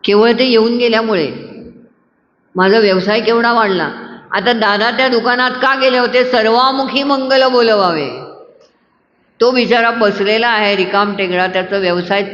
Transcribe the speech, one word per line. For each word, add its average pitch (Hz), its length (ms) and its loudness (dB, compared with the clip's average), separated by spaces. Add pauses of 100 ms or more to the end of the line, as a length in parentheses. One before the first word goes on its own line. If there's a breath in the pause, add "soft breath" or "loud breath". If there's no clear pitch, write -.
केवळ 214 280 4
ते 233 120 2
येऊन 233 340 2
गेल्यामुळे 220 540 0 (1200)
माझा 190 240 2
व्यवसाय 202 420 0
केवढा 233 320 0
वाढला. 190 380 0 (400)
आता 202 220 -2
दादा 214 380 0
त्या 254 180 -2
दुकानात 247 420 0
का 269 300 0
गेले 247 180 2
होते? 247 260 0
सर्वामुखी 254 800 0
मंगल 269 460 2
बोलवावे. 202 600 2 (1300)
तो 233 100 4
बिचारा 233 400 2
बसलेला 220 580 0
आहे 208 280 0
रिकाम 196 400 -2
टेंगडा, 185 300 -2
त्याचा 185 320 -4
व्यवसाय 180 440 -2 (120)